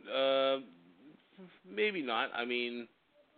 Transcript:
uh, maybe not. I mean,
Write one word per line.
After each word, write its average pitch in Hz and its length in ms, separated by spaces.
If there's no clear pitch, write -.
uh, 135 480
maybe 202 340
not. 123 320
I 120 100
mean, 120 440